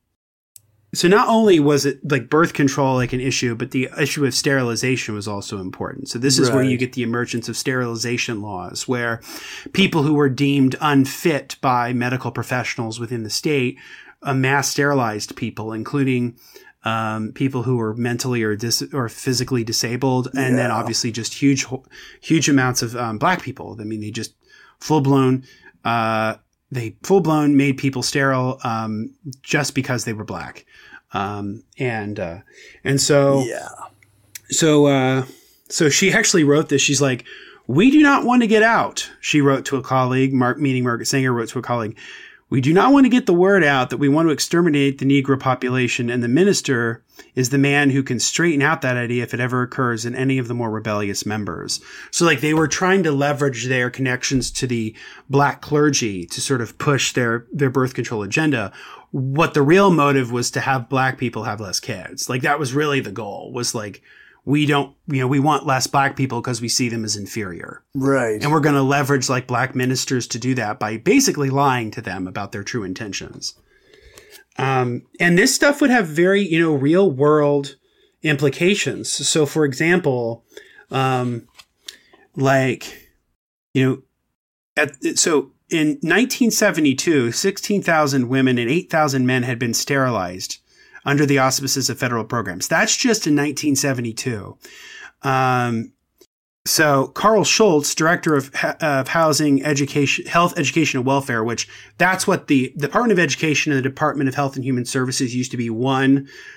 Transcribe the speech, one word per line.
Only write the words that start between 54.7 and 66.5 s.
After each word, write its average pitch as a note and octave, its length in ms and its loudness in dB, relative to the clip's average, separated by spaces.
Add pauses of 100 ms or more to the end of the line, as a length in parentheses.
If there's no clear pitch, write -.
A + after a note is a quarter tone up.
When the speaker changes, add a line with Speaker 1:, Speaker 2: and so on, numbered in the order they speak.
Speaker 1:
black C#3 320 2
clergy C3 640 0
to - 140 -10
sort C3 200 -2
of A2 180 -10
push - 340 0
their, A#2+ 400 -2
their C#3 180 0
birth B2+ 240 0
control A#2 280 -6
agenda. B2 500 -2 (400)
What C#3 420 -2
the D3 80 4
real F#3 280 6
motive C#3+ 400 4
was A#2+ 220 -2
to B2+ 80 -4
have C3 300 -2
black C3 260 0
people A#2 280 -4
have G#2+ 160 -6
less F#2+ 200 -6
kids. F#2 480 -10
Like, B2+ 140 -4
that D3 160 0
was C3 160 -4
really C#3+ 260 0
the G#2 120 -6
goal, G2 400 -12
was A#2+ 220 -4
like, G#2 280 -8 (420)
"We D3 220 2
don't, C#3+ 280 2 (120)
you C3+ 140 -2
know, B2+ 60 0
we C#3 120 2
want C#3+ 260 2
less C3 220 0
black C#3 300 0
people B2 260 -2
'cause A#2+ 180 -6